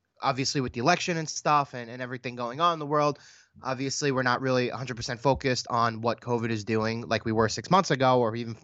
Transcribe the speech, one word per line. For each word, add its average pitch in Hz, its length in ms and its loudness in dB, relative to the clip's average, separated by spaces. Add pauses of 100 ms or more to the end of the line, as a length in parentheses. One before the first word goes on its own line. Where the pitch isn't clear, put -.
(220)
obviously 131 400 0
with 120 100 -4
the 120 80 -8
election 170 380 2
and 156 120 -6
stuff 147 440 0
and, 120 180 -12
and 123 100 -10
everything 123 360 -8
going 123 240 -4
on 170 120 4
in 160 60 -6
the 151 60 -6
world, 147 340 2 (420)
obviously 135 520 -2
we're 127 100 0
not 123 160 2
really 127 300 2
a - 80 -8
hundred 123 180 -8
percent 117 240 -6
focused 131 500 0
on 117 300 0
what 113 220 -2
covid 117 280 -2
is 107 140 -2
doing 113 380 0
like 113 240 0
we 113 80 0
were 110 160 4
six - 200 -6
months 185 220 4
ago 127 280 4
or 113 180 2
even, 117 260 -8